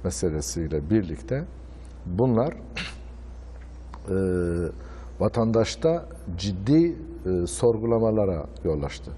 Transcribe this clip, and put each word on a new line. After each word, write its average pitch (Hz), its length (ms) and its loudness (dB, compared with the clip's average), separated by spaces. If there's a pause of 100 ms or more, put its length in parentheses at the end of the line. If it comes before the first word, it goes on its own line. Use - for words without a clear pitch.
meselesiyle 78 840 -2
birlikte 107 560 0 (600)
bunlar, 120 480 2
<clears throat> - 1600 -12
e, 95 60 2 (1040)
vatandaşta 113 840 4 (320)
ciddi, 107 580 4 (300)
e, 90 220 2
sorgulamalara 110 1000 2 (180)
yol 76 200 0
açtı. - 340 -8